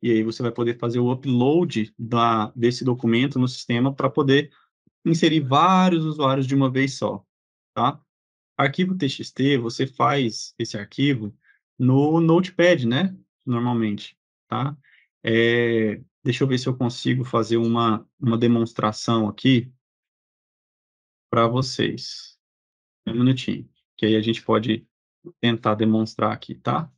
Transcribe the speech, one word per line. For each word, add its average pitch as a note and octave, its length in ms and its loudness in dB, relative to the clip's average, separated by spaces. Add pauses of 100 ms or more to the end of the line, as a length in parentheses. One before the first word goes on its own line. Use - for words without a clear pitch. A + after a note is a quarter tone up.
E A#2+ 80 0
aí A2 140 2
você A2+ 180 -6
vai A#2+ 80 -2
poder A#2+ 280 -4
fazer A#2+ 200 -4
o B2 140 0
upload C3 840 0
da, A#2 600 0
desse B2 280 0
documento B2 540 0
no B2+ 80 2
sistema B2+ 480 -2
pra C3+ 160 -2
poder C#3+ 420 2 (520)
inserir D#3+ 360 2
vários E3+ 640 4
usuários C#3 420 0
de C3 80 -2
uma C3+ 160 2
vez C3 240 -2
só, G2+ 300 -6 (480)
tá? C3 320 -2 (520)
Arquivo F3+ 400 -2
T D3+ 120 -2
X - 220 -10
T, C#3 280 0
você A#2+ 280 -4
faz C3 720 -4
esse A#2+ 180 -8
arquivo A2 600 -4 (420)
no C#3 420 2
Notepad, E3+ 680 2
né? D#3 300 -2 (300)
Normalmente, A#2 720 -4 (300)
tá? C3+ 280 -4 (460)
É, A#2 800 2 (220)
deixa C3 200 0
eu C3+ 40 0
ver B2+ 100 0
se B2 100 -4
eu C3 80 -2
consigo B2+ 480 -2
fazer A#2 320 -2
uma, A#2 520 0 (100)
uma A#2 180 0
demonstração A2+ 920 0
aqui B2 440 0 (1600)
pra A#2 160 2
vocês. - 920 -4 (680)
Um A2 80 -6
minutinho, B2+ 540 0 (280)
que - 100 0
aí A2 100 4
a A2 40 2
gente A2+ 220 -2
pode A2 440 0 (540)
tentar A2+ 340 0
demonstrar A2 580 0
aqui, - 220 -12
tá? C#3 420 -6